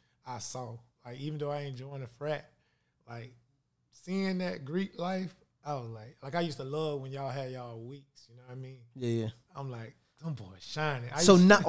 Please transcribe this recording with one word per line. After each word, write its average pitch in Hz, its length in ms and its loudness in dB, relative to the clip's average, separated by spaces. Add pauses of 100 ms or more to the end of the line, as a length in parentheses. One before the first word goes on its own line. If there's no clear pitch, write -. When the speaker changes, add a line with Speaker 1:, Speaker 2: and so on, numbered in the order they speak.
(260)
Speaker 1:
I 123 140 -8
saw. 117 380 -10 (280)
Like, 123 140 -14
even 151 180 -6
though 147 140 -4
I 147 100 -4
ain't 139 160 -8
joined 135 260 -12
a 120 40 -12 (100)
frat, 147 320 -6 (580)
like, 117 260 -14 (580)
seeing 190 480 -4
that 175 260 -4
Greek 180 320 -4
life, 185 380 -4 (300)
I 147 100 -4
was 120 140 -6
like, 113 340 -14
like, 135 120 -8
I 170 60 0
used 160 160 -4
to 139 60 -10
love 147 380 -4
when 131 100 -10
y'all 139 180 -6
had 131 220 -6
y'all 120 280 -12
weeks, 135 500 -16
you 117 80 -20
know 123 100 -20
what 123 60 -14
I - 20 -12
mean? 131 240 -14 (160)
Speaker 2:
Yeah, 123 140 -2
yeah. 113 200 2 (260)
Speaker 1:
I'm 139 140 -6
like, 113 260 -10 (280)
"Them 160 120 -4
boys 95 260 -14
shining." 143 520 -4
I 151 80 0
Speaker 2:
So 190 120 12
Speaker 1:
used 180 100 12
to 185 60 12
Speaker 2:
now, 202 200 10